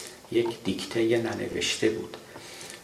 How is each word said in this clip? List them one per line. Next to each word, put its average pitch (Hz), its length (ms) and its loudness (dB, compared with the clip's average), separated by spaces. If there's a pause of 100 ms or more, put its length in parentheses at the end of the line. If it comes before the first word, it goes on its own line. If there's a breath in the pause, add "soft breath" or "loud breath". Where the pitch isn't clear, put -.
(320 loud breath)
یک 117 320 2
دیکتهٔ 117 540 2
ننوشته 107 720 2
بود - 260 -4 (680 loud breath)